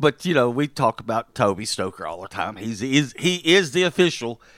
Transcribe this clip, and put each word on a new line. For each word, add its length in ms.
but, 240
you 100
know, 160
we 160
talk 320
about 380
Toby 280
Stoker 400
all 160
the 80
time. 280
He's, 240
he's, 360
he 200
is 340
the 140
official 560